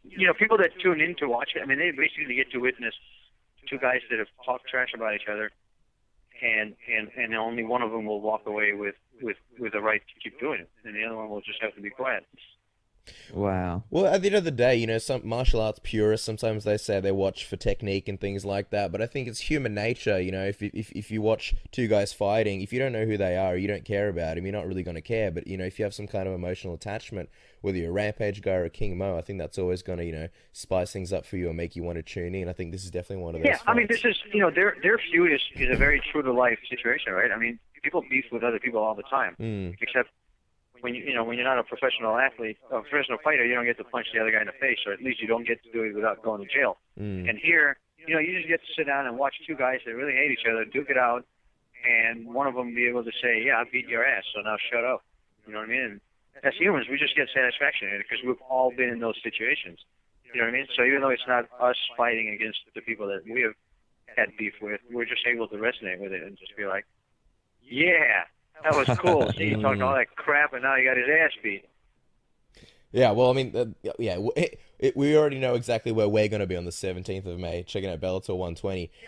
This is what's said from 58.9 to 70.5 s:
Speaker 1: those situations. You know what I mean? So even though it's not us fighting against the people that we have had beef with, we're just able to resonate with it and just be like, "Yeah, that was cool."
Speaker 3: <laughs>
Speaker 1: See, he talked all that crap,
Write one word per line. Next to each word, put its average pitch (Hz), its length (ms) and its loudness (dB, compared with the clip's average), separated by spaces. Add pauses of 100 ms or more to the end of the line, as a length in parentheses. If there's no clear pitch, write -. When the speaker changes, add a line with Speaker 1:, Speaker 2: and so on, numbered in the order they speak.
Speaker 1:
those 113 220 -2
situations. 110 640 -4 (480)
You 127 80 -2
know 113 60 4
what 120 80 -2
I 131 60 2
mean? 135 60 -6 (100)
So 123 80 4
even 135 180 4
though 135 80 4
it's 123 180 0
not 120 180 2 (140)
us 123 160 4 (180)
fighting 117 360 0
against 107 300 -6 (140)
the 113 60 -10
people 107 280 -6
that 95 200 -6
we 120 140 -2
have 110 120 0 (640)
had 107 220 0
beef 104 240 -6
with, 104 180 -6 (100)
we're 120 140 -4
just 120 220 -2
able 117 220 0
to 107 80 -10
resonate 104 420 -4
with 95 160 -8
it 85 80 -6
and 98 160 -16
just - 180 -20
be 104 80 -6
like, 98 220 -4 (760)
"Yeah, 135 600 4 (380)
that 156 120 6
was 135 140 4 (100)
cool." 170 340 4
Speaker 3:
<laughs> - 40 -2
Speaker 1:
See, 104 180 2
he 107 80 0
talked 135 180 4
all 135 140 4
that 127 220 2
crap, 147 360 2